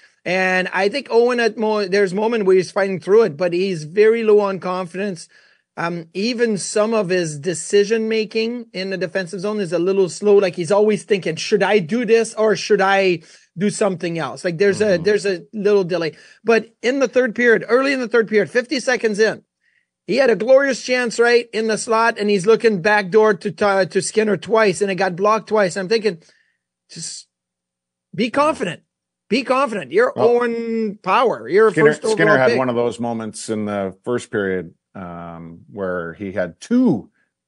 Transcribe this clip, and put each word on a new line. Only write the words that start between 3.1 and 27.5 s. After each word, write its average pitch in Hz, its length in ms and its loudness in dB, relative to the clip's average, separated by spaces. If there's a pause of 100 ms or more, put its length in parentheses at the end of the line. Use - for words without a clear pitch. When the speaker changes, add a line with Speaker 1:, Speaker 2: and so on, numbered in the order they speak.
Speaker 1:
it, 160 140 0
but 180 160 -2
he's 180 320 -2
very 220 380 2
low 208 180 4
on 196 200 -4
confidence. 185 680 -6 (500)
Um, 170 340 -6
even 220 460 -2
some 214 340 -2
of 208 160 -2
his 170 300 -2
decision 202 680 0
making 220 680 -4
in 190 160 -6
the 190 80 -6
defensive 185 420 -6
zone 208 200 -4
is 170 120 -4
a 175 60 0
little 185 320 0
slow. 202 260 2
Like, 196 200 2
he's 175 140 -4
always 208 340 2
thinking, 170 320 -2
"Should 202 260 0
I 202 160 4
do 214 260 -2
this 226 300 2
or 220 200 2
should 196 280 2
I 190 400 2 (340)
do 190 140 0
something 180 480 -2
else?" 131 260 -8
Like, 175 140 -4
there's 196 220 2
Speaker 2:
Mm-hmm. 196 200 2
Speaker 1:
a, 160 40 -8
there's 202 200 2
a 185 300 -4
little 202 300 2
delay. 165 320 -4 (280)
But 226 380 2
in 254 160 0
the 269 100 2
third 247 260 0
period, 233 320 2
early 269 280 0
in 262 60 -4
the 233 80 -6
third 226 200 0
period, 202 220 0
fifty 247 280 -2
seconds 226 400 -2
in, 202 240 0 (640)
he 196 100 -2
had 262 120 4
a 220 80 2
glorious 262 460 4
chance, 247 360 -2
right, 240 360 4
in 220 140 -2
the 208 100 0
slot, 226 400 0
and 208 100 0
he's 202 180 2
looking 214 360 2
back 208 260 2
door 214 240 4
to, 202 180 -4
to, 196 360 0
to 190 160 -2
Skinner 214 340 0
twice, 208 460 0
and 196 80 -2
it 190 60 -2
got 185 200 -2
blocked 208 320 0
twice. 202 300 0
I'm 185 100 -6
thinking, 202 320 -2 (680)
just - 360 -16 (880)